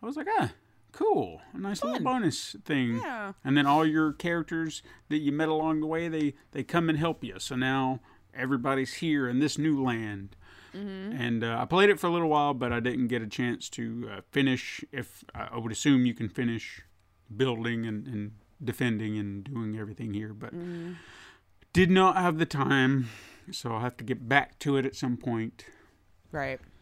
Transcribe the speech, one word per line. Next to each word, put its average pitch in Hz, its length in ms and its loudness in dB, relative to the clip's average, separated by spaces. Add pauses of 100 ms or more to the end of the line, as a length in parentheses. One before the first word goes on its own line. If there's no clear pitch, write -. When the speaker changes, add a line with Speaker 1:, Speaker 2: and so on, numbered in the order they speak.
Speaker 1:
I 214 40 -10
was 277 100 -6
like, 320 120 -6 (100)
"Ah, - 140 0 (400)
cool. 127 480 0 (120)
A - 60 -10
nice 202 240 -4
little 247 160 -2
Speaker 2:
Fun. 240 60 -2 (180)
Speaker 1:
bonus - 420 -2
thing." 127 340 0
Speaker 2:
Yeah. 101 340 -6 (120)
Speaker 1:
And 139 120 4
then 143 100 6
all 151 200 6
your 156 260 2
characters 165 720 -4 (260)
that 151 100 0
you 143 120 2
met 156 180 0
along 156 320 2
the 156 60 -2
way, 165 220 -2
they, 156 260 0 (180)
they 135 120 -4
come 170 240 2
and 156 100 2
help 160 240 -2
you. 95 160 -10
So - 180 -8
now 131 440 0 (340)
everybody's 131 600 0
here 147 340 0
in 123 120 0
this 147 180 2
new 147 240 2
land. 107 520 -4 (400)
Speaker 2:
Mm-hmm. 196 460 -8
Speaker 1:
And, 117 240 0
uh, 117 160 -2
I 123 60 0
played 196 240 6
it 180 100 2
for 190 60 0
a 170 40 2
little 170 200 2
while, 147 240 4
but 123 180 -2
I 117 80 0
didn't 123 280 0
get 120 120 0
a 113 60 -6
chance 120 440 -4
to, 117 400 -8
uh, 98 100 -10 (100)
finish. 131 600 0
If - 320 -12 (120)
I, 110 180 -8
I 120 60 -6
would 113 140 -4
assume 131 340 6
you 117 80 2
can 113 160 -6
finish 117 500 -4 (560)
building 117 480 0
and, 107 220 -6
and 104 260 -8 (320)
defending 110 540 -2
and 101 260 -6
doing 113 340 -6
everything 107 360 -8
here, 107 180 -6
but 104 220 -12
Speaker 2:
Mm-hmm. 175 380 -8 (800)
Speaker 1:
did 180 160 8
not 185 260 8
have 175 220 2
the 165 80 2
time, 135 640 2 (420)
so - 220 -6
I'll 110 80 -2
have 123 180 -4
to 117 60 -12
get 117 260 -6
back 139 300 2
to 139 180 2
it 131 80 0
at - 100 -6
some 123 220 -2
point. 113 480 -4 (640)
Speaker 2:
Right. 139 300 -6 (220)